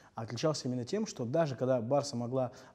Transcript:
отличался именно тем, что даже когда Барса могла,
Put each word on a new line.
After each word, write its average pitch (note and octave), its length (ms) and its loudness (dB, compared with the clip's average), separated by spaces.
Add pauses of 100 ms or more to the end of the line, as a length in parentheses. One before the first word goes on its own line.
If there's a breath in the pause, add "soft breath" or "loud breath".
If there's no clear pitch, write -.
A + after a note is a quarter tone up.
(160 loud breath)
отличался A#2+ 520 0
именно B2 160 -2
тем, G3+ 220 -2
что - 180 -6
даже C3+ 320 2
когда B2+ 240 4
Барса B2 360 0
могла, B2 340 0 (240 loud breath)